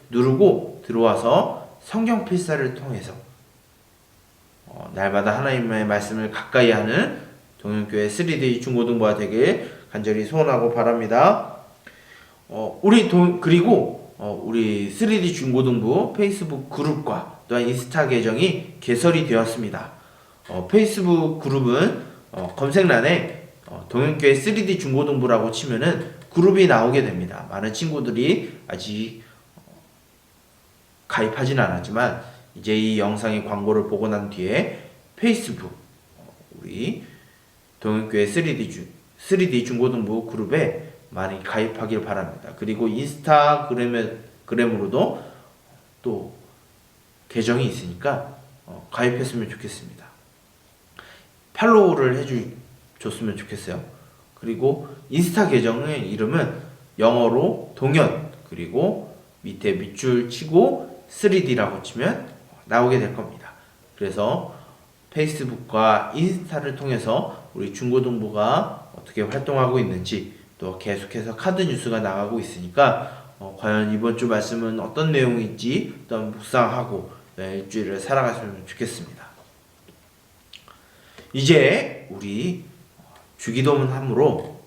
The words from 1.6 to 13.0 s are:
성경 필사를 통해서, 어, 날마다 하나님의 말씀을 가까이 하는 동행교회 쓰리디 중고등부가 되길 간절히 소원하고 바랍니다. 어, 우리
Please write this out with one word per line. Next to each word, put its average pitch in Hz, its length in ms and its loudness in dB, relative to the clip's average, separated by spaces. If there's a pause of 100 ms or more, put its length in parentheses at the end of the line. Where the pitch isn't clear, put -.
성경 226 440 -2
필사를 147 500 -2
통해서, 117 380 -10 (1500)
어, - 280 -16
날마다 101 440 0
하나님의 117 480 0
말씀을 107 460 -2
가까이 123 400 2
하는 110 480 0 (400)
동행교회 104 500 -2
쓰리디 131 500 0
중고등부가 117 560 2
되길 107 540 2 (220)
간절히 107 340 -2
소원하고 139 480 2
바랍니다. 117 840 4 (920)
어, 107 320 -8
우리 208 260 8